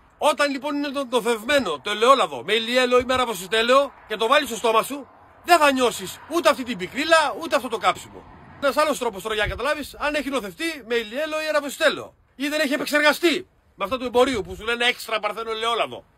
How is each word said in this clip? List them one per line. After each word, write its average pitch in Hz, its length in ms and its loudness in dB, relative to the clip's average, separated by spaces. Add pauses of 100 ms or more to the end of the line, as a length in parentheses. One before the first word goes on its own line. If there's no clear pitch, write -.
(220)
Όταν 294 280 2
λοιπόν 277 240 -4
είναι 285 140 -4
το, 277 180 -4
το 233 160 0
θευμένο 233 600 0
το 208 80 -6
ελαιόλαδο 208 540 4
με 185 80 -2
ηλιέλαιο 247 460 2
ή 254 60 2
με 254 100 0
αραβοσιτέλαιο 233 800 2 (160)
και 214 80 -6
το 220 100 0
βάλεις 277 220 4
στο 226 80 -8
στόμα 220 260 2
σου, 277 240 -10 (380)
δεν 339 140 6
θα 285 140 6
νιώσεις 226 460 -2 (100)
ούτε 311 200 2
αυτή 262 140 2
την 226 160 -6
πικρίλα, 294 640 0
ούτε 311 140 -2
αυτό 254 120 -2
το 220 100 -6
κάψιμο. 104 460 -2 (380)
Ένας 269 140 0
άλλος 302 220 2
τρόπος 202 240 -6
τώρα 220 120 -4
για 208 100 0
να 190 60 -2
καταλάβεις 262 480 -4
αν 294 160 -2
έχει 277 160 -4
νοθευτεί 254 580 -6
με 240 60 -2
ηλιέλαιο 294 480 -4
ή 311 60 -4
αραβοσιτέλαιο 285 640 0 (220)
ή 277 120 -6
δεν 302 120 -2
έχει 277 120 0
επεξεργαστεί 294 760 2 (260)
με 196 100 -6
αυτό 233 140 -4
του 254 60 -6
εμπορίου 240 380 2
που 180 120 -12
σου 190 100 -14
λένε 233 200 -2
έξτρα 220 360 -2
παρθένο 214 300 -6
ελαιόλαδο. 220 540 -4 (140)